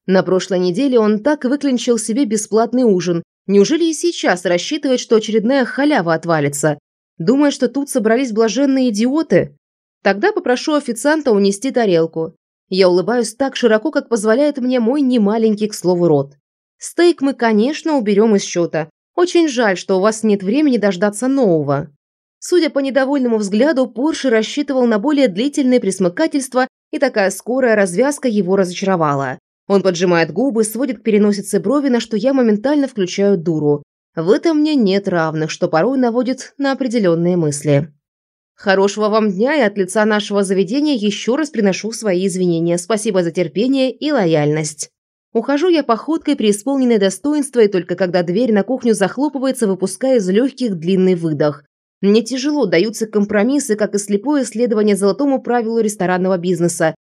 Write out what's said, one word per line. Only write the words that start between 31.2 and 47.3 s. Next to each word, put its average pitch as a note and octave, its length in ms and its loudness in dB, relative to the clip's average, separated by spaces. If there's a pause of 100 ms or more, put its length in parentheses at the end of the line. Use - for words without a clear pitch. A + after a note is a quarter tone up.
брови, C4 280 0
на B3 120 2
что A3+ 180 -6
я B3+ 160 0
моментально B3+ 540 2
включаю G3 500 0
дуру. D3+ 440 -2 (320)
В E3 160 -2
этом D#4 280 2
мне D4+ 160 0
нет G3 340 0
равных, D#3+ 420 -2
что - 180 -4
порой G3 280 2
наводит B3 640 -2
на C#4 140 -2
определённые F#3 640 0
мысли. D3 520 0 (640)
Хорошего G3+ 540 0
вам G#3+ 240 0
дня, A#3+ 240 0
и D4 40 2
от G#3 160 0
лица G#3 280 0
нашего G#3 400 0
заведения G3+ 500 0
ещё G#3 420 -2
раз D4+ 140 -2
приношу G#3 420 -2
свои G3 340 -2
извинения. F3 520 0
Спасибо G#3 440 -2
за E3+ 100 -2
терпение A#3+ 580 0
и C#4 220 -6
лояльность. D#3 800 -2 (420)
Ухожу C#4 360 0
я E4 140 2
походкой, C#4+ 540 -2
преисполненной A#3+ 640 0
достоинства, A#3+ 640 -2